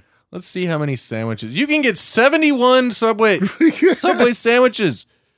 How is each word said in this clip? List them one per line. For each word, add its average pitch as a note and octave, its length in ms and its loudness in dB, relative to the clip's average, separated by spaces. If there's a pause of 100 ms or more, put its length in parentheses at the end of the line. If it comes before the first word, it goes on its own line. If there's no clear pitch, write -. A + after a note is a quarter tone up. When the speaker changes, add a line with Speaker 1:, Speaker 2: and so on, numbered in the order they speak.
(300)
Speaker 1:
Let's F3+ 160 -14
see F3+ 180 -6
how E3 140 -2
many D3 180 -4
sandwiches. A2+ 560 -8
You G#3+ 140 -2
can D4+ 160 0
get A#3 160 -2
seventy-one B3+ 960 2
Subway, G#3+ 480 0
Speaker 2:
<laughs> D#4 520 2
Speaker 1:
Subway D4 400 2
sandwiches A3+ 760 0 (320)